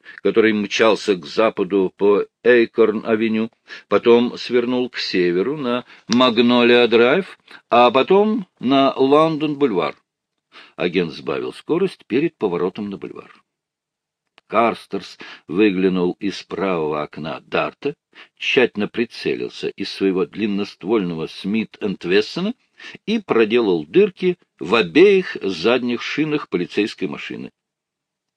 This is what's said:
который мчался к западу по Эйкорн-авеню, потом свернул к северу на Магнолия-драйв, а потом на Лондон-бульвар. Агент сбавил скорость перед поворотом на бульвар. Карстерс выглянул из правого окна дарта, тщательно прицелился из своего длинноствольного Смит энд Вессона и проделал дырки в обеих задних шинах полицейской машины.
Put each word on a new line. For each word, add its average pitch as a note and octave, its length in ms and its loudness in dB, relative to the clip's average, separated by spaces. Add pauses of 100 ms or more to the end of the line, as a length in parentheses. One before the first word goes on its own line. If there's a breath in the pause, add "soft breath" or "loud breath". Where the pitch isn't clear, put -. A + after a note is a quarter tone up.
(240 loud breath)
который G#2+ 300 2
мчался G#2 640 0
к E2+ 100 -8
западу G2 720 -2
по G2 300 2 (180)
Эйкорн-авеню, A2+ 1080 2 (360 loud breath)
потом A#2+ 500 4
свернул B2 520 -2
к - 80 -16
северу F#2 600 -2
на B2 280 -4 (220 loud breath)
Магнолия-драйв, A#2+ 1300 4 (320 loud breath)
а A#2+ 220 6
потом G3 560 2 (120)
на C3+ 360 2
Лондон-бульвар. C#3 1000 0 (800 loud breath)
Агент F2 380 -2
сбавил B1+ 400 -6
скорость - 540 -4
перед D3 300 -2
поворотом F#2+ 520 -4
на G2 80 -12
бульвар. - 340 -16 (1160)
Карстерс G#2 720 -4 (280 loud breath)
выглянул F#2 640 0
из - 280 -8
правого E2 640 -4
окна D2+ 420 -12
дарта, E2+ 480 -6 (420 loud breath)
тщательно - 520 0
прицелился C2+ 800 -6
из - 220 -10
своего F#2 340 0
длинноствольного G2 1000 -4
Смит G#2 540 -6
энд G2 220 -6
Вессона G#2+ 520 -2 (500 loud breath)
и A3 140 -2
проделал G2+ 640 2
дырки F3+ 520 0 (200)
в F3 160 -6
обеих F3+ 680 4
задних A#2 580 -2
шинах D3 480 -4
полицейской F#2 580 -4
машины. C2 440 -12 (840)